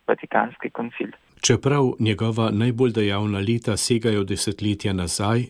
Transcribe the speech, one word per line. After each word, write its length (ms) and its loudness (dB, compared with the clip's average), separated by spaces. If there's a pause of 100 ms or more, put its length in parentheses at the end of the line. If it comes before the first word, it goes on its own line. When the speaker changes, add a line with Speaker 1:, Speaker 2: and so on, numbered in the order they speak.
Speaker 1:
vatikanski 640 -2
koncil." 460 -8 (280)
Speaker 2:
Čeprav 400 4 (160)
njegova 500 0
najbolj 420 2
dejavna 460 0
leta 380 0
segajo 480 0
desetletja 680 -2
nazaj, 580 0